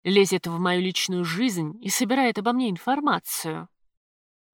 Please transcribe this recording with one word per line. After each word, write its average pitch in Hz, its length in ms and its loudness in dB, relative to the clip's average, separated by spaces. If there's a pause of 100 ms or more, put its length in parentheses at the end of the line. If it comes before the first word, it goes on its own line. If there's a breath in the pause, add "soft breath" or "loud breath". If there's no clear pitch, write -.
лезет 190 440 4
в 170 120 -4
мою 180 220 2
личную 180 440 -2
жизнь 175 580 -2
и 196 60 -4
собирает 247 480 2
обо 220 160 0
мне 247 160 0
информацию?» 180 960 -2 (880)